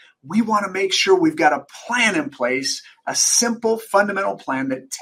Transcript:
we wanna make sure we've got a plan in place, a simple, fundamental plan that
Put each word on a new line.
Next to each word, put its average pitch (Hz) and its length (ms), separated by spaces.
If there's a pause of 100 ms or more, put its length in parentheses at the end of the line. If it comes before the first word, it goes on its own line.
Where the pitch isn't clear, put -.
(240)
we 175 180
wanna 208 300
make 190 220
sure 190 220
we've 160 200
got 156 180
a - 120 (200)
plan 233 300
in 147 140
place, 127 520 (240)
a 139 100
simple, 226 640
fundamental 202 600
plan 135 320
that 131 220 (100)